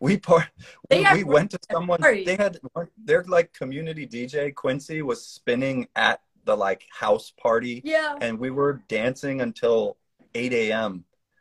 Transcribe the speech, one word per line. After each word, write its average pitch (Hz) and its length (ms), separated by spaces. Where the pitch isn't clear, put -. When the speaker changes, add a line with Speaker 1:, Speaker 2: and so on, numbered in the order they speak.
Speaker 1:
We 202 160
par-, 165 320
Speaker 2:
They - 120
Speaker 1:
we, 392 60
Speaker 2:
are 392 100
Speaker 1:
we - 80
went 147 280
to 185 60
Speaker 2:
great - 120
at 208 40
Speaker 1:
someone, 170 260
Speaker 2:
party. 208 240
Speaker 1:
they 180 120
had, 196 220
their, 147 280
like, 175 280
community 151 540
D 120 200
J 143 240
Quincy 143 520
was 123 220
spinning 127 720
at 110 260
the, 107 120
like, 98 340
house 113 500
party. 120 440
Speaker 2:
Yeah. 311 360
Speaker 1:
And 113 180
we 131 120
were 143 380
dancing 127 520
until 113 580
eight 123 180
A 110 200
M. 104 320